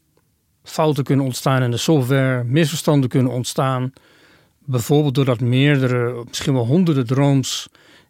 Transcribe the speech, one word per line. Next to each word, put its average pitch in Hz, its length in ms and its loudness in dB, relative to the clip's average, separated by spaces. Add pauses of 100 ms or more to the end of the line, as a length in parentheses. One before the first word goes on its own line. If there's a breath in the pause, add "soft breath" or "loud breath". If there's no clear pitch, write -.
(640)
fouten 147 420 -2
kunnen 135 200 0
ontstaan 131 380 0
in 123 80 0
de 117 60 -2
software, 131 680 0
misverstanden 147 640 0
kunnen 127 240 0
ontstaan. 127 600 -4 (720 soft breath)
Bijvoorbeeld 139 500 0
doordat 127 260 0
meerdere, 123 840 0
misschien - 280 -4
wel 120 120 0
honderden 143 400 2
drones 135 600 0 (420 soft breath)